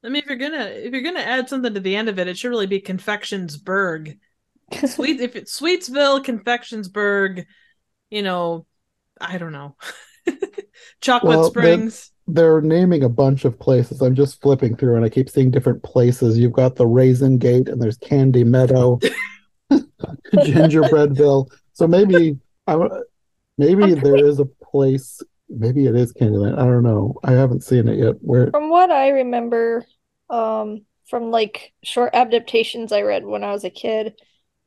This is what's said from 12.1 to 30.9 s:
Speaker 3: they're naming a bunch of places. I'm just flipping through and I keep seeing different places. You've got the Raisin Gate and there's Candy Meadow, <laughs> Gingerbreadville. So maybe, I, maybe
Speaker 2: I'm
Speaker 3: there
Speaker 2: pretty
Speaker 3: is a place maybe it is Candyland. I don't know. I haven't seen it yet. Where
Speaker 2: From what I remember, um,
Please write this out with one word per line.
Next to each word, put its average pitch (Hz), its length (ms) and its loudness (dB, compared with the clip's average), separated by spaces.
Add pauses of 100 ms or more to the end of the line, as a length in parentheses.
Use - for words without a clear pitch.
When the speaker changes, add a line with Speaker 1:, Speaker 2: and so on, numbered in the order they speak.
Speaker 3:
they're 160 360 4
naming 170 400 2
a 127 80 2
bunch 135 340 0
of 131 140 0
places. 131 420 0
I'm 131 140 2
just 139 260 0
flipping 135 360 0
through 120 200 0
and 113 80 2
I 110 60 0
keep 131 180 -2
seeing 131 220 2
different 127 320 -2
places. 120 560 0
You've 120 140 2
got 131 240 0
the 123 100 2
Raisin 131 520 4
Gate 123 300 2
and 123 140 -4
there's 113 160 -4
Candy 131 460 2
Meadow, 127 600 2
<laughs> - 40 0 (1300)
Gingerbreadville. 147 1120 4 (240)
So 170 140 0
maybe, 170 520 4 (280)
I, 160 100 0 (800)
maybe 185 280 4
Speaker 2:
I'm 190 60 6
Speaker 3:
there 156 100 2
Speaker 2:
pretty 139 280 4
Speaker 3:
is 143 120 0
a 139 40 2
place 135 800 -4 (260)
maybe 127 380 -2
it 113 100 0
is 123 160 0
Candyland. 104 460 -2
I 131 60 0
don't 123 180 4
know. 117 420 0
I 135 80 2
haven't 127 320 2
seen 120 240 2
it 107 100 -2
yet. 113 220 0
Where 120 300 0
Speaker 2:
From 302 200 -2
what 359 200 4
I 277 200 2
remember, 233 760 -2 (440)
um, 220 520 -6 (240)